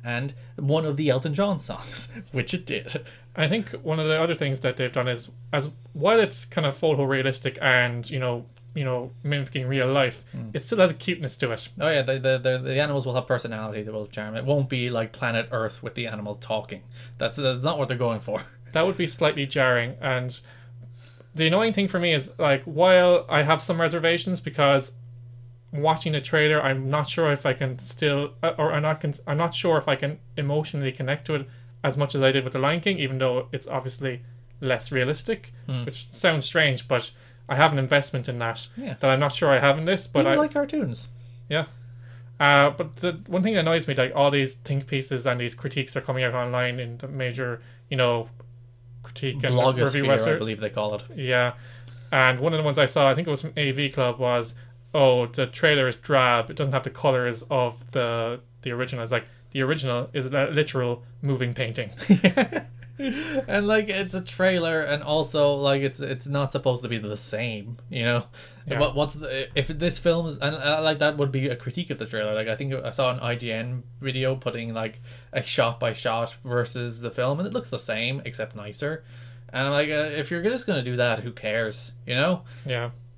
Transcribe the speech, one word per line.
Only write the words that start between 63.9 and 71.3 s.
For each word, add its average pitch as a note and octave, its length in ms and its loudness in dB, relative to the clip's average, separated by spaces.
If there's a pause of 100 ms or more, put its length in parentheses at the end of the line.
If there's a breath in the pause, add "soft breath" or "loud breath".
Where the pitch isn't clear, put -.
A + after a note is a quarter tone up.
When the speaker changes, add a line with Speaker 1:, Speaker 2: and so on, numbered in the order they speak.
Speaker 1:
a F#3+ 80 -4
trailer, E3+ 600 2
and D3 200 -2
also, D3 540 2
like, C#3 260 2
it's, C3+ 180 -2
it's C3+ 280 -6
not C#3+ 240 0
supposed B2+ 320 0
to A#2+ 60 -4
be A2+ 100 -2
the G#2+ 180 -6
same, A2 600 -6 (120)
you B2 140 -4
know? A#2+ 220 2 (420 loud breath)
Speaker 2:
Yeah. B2 120 -2
Speaker 1:
What, C#3 160 2
what's C#3+ 200 -2
the, C3+ 400 -6
if C3+ 140 0
this E3 280 0
film E3+ 300 2
is, C#3+ 100 -6
and, D3 180 -2
uh, D3+ 280 2
like, D#3 160 2
that D3 180 2
would C#3+ 140 2